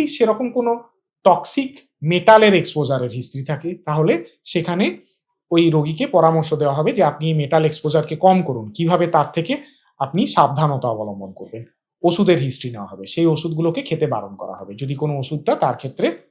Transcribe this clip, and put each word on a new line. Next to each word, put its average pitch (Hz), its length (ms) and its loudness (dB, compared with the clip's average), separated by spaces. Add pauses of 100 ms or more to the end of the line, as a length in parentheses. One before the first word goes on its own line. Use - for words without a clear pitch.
সেরকম 226 440 0
কোনো 233 220 0 (520)
টক্সিক 196 460 2 (320)
মেটালের 196 520 6
এক্সপোজারের 131 580 -2
হিস্ট্রি 127 320 -8
থাকে, 156 300 -6
তাহলে 156 500 0 (180)
সেখানে 175 440 -2 (640)
ওই 170 200 4
রোগীকে 156 360 0
পরামর্শ 160 480 2
দেওয়া 143 200 0
হবে 156 180 0
যে 208 100 0
আপনি 151 240 0
এই 160 80 0
মেটাল 151 300 2
এক্সপোজারকে 156 520 -2
কম 185 260 4
করুন, 117 280 -6
কিভাবে 170 360 0
তার 160 280 2
থেকে 170 180 -4 (480)
আপনি 151 260 -2
সাবধানতা 139 640 2
অবলম্বন 101 440 -8
করবেন। 110 320 -16 (380)
ওষুধের 175 360 4
হিস্ট্রি 131 320 -4
নেওয়া 104 160 -12
হবে, 95 200 -16
সেই 165 200 0
ওষুধগুলোকে 160 560 0
খেতে 156 240 -2
বারণ 104 300 -4
করা 92 180 -12
হবে 98 200 -16
যদি 139 200 -8
কোনো 147 240 -4
ওষুধটা 151 360 -2
তার 131 220 0
ক্ষেত্রে 135 300 -4 (240)